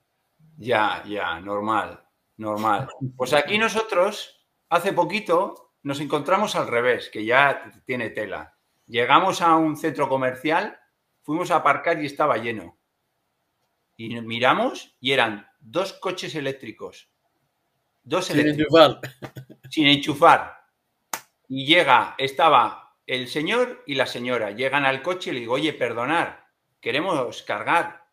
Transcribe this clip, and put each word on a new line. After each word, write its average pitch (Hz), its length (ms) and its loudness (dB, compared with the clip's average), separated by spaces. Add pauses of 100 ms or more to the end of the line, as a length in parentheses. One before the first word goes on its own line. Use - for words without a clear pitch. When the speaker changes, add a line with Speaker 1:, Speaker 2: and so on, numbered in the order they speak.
(560)
Speaker 1:
ya, 107 500 0
ya, 90 340 -6
normal, 101 640 -4 (340)
normal. 107 500 -2 (280)
Pues 127 160 -6
aquí 151 260 2
nosotros, 214 880 -2 (240)
hace 175 220 0
poquito, 175 920 -2
nos 139 180 -6
encontramos 156 560 -2
al 117 120 -2
revés, 117 420 0
que 107 140 -8
ya 131 460 2 (160)
tiene 120 240 -6
tela. 90 480 -10 (280)
Llegamos 143 560 2
a 165 140 6
un 156 200 2
centro 147 320 -2
comercial, 135 680 -2 (440)
fuimos 165 280 -4
a 170 60 4
aparcar 151 460 0
y 147 40 -4
estaba 139 320 0
lleno. 110 400 -8 (1200)
Y 113 260 -10
miramos 131 800 0
y 131 120 -2
eran 113 340 0 (140)
dos 156 320 -6
coches 180 420 -8
eléctricos. 127 760 -10 (920)
Dos 175 280 -4
Speaker 2:
Sin 147 100 2
Speaker 1:
eléctricos. 151 80 2
Speaker 2:
enchufar. 147 520 6 (680)
Speaker 1:
Sin 151 200 2
enchufar. 143 680 4 (920)
Y 135 180 -8
llega, 139 520 4
estaba 131 880 2
el 127 220 -6
señor 214 580 -4
y 143 100 -6
la 123 100 2
señora. 120 460 -4
Llegan 131 340 0
al 135 160 0
coche 180 280 -6
y 147 40 -6
le 123 60 -6
digo, 117 140 -4
"Oye, 151 200 0
perdonar, 123 720 -4 (340)
queremos 131 640 -4
cargar". 127 680 -2